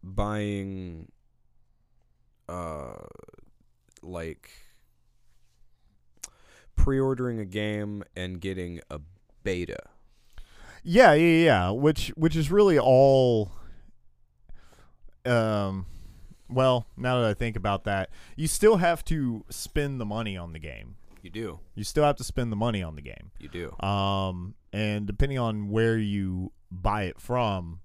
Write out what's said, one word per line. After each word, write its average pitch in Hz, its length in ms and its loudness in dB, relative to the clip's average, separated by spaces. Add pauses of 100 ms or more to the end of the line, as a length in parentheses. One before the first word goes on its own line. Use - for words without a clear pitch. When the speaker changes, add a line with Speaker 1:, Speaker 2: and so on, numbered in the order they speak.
Speaker 1:
buying, 98 1040 -6 (1400)
uh, 78 460 -10 (1080)
like, 82 480 -12 (2250)
pre-ordering 131 640 2
a 107 40 -6
game 104 600 -4 (100)
and 90 260 -8
getting 90 400 -6 (100)
a 73 100 -10 (420)
beta? 90 400 -4 (1000)
Speaker 2:
Yeah, 185 300 10
yeah, 165 300 6
yeah. 98 260 6
Which, 143 460 2
which 160 200 0
is 156 140 0
really 190 280 6
all. 127 760 6 (1700)
Um, 104 600 0 (600)
well, 127 380 2 (100)
now 127 240 0
that 117 80 2
I 104 60 0
think 113 220 -4
about 101 280 -2
that, 98 260 -2 (260)
you 156 100 -4
still 214 300 4
have 170 300 0
to 127 440 -2
spend 143 500 -6
the 110 60 -6
money 104 300 -6
on 85 160 -10
the 80 60 -12
game. 64 380 -16 (260)
Speaker 1:
You 92 80 -18
do. 98 300 -10 (140)
Speaker 2:
You 107 100 -8
still 151 200 2
have 147 120 4
to - 80 -10
spend 120 280 -4
the 104 40 -4
money 107 260 0
on 80 120 -8
the 73 80 -16
game. - 360 -18
Speaker 1:
You - 100 -16
do. 85 280 -10 (100)
Speaker 2:
Um, 98 680 -2 (180)
and 104 340 -2
depending 131 320 -2
on 107 300 -2
where 113 300 2
you 98 540 -4 (180)
buy 101 340 -2
it - 160 -10
from 98 640 -4